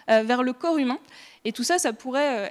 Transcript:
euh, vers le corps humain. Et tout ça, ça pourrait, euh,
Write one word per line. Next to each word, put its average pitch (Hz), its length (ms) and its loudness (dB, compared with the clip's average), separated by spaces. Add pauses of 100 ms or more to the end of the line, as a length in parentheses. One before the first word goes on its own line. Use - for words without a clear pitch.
(100)
euh, 220 120 6
vers 247 200 0
le 254 120 -2
corps 330 240 0
humain. 262 200 0 (460)
Et 220 80 -4
tout 240 120 -6
ça, 349 140 2
ça 277 140 0
pourrait, 254 540 -2
euh, - 40 -6